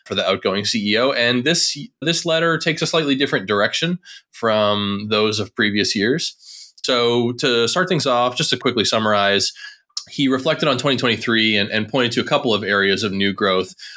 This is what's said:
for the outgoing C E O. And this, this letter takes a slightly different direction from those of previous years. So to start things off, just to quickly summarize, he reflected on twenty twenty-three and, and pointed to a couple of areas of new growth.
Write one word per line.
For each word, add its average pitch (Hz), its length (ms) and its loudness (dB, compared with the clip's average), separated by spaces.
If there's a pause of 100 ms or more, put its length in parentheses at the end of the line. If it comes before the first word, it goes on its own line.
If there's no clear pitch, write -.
for 101 80 -6
the 98 100 0
outgoing 95 400 0
C 104 280 0
E 104 40 2
O. 131 140 2
And 120 320 0
this, 165 340 0 (240)
this 160 240 -2
letter 165 320 2
takes 160 260 -2
a 156 40 -2
slightly 143 300 0
different 131 320 -2
direction 113 500 0 (320)
from 104 800 0
those 107 300 2
of 98 160 -6
previous 104 400 0
years. 120 400 0 (480)
So 120 540 2
to 120 280 2
start 180 220 0
things 151 180 0
off, 123 300 2
just - 140 -2
to 127 60 0
quickly 120 280 0
summarize, 101 680 2 (560)
he 135 200 0
reflected 156 400 0
on 123 100 0
twenty 135 180 0
twenty-three 110 600 2
and, 101 140 2
and 107 180 -2
pointed 123 240 0
to 123 80 0
a 107 40 0
couple - 300 0
of 101 80 0
areas 98 400 2
of 104 80 0
new 98 220 0
growth. 95 420 0 (220)